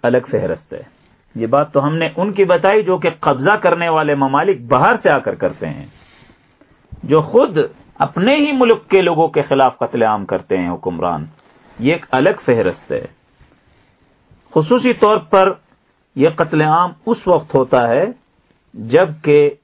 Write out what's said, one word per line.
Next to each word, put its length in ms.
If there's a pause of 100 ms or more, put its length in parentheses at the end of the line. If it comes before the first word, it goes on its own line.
الگ 280
فہرست 420
ہے۔ 100 (520)
یہ 120
بات 260
تو 140
ہم 100
نے 200
ان 160
کی 120
بتائی 380
جو 160
کہ 120 (100)
قبضہ 300
کرنے 380
والے 260
ممالک 460
باہر 420
سے 80
آ 80
کر 160
کرتے 340
ہیں، 180 (1160)
جو 200
خود 360 (400)
اپنے 380
ہی 160
ملک 360
کے 140
لوگوں 260
کے 140
خلاف 360
قتل 240
عام 240
کرتے 320
ہیں 120
حکمران، 540 (540)
یہ 140
ایک 180
الگ 340
فہرست 480
ہے۔ 120 (1500)
خصوصی 400
طور 240 (140)
پر 220 (640)
یہ 200
قتل 260
عام 280 (160)
اس 200
وقت 280
ہوتا 340
ہے 160 (680)
جب 340 (140)
کہ 160 (260)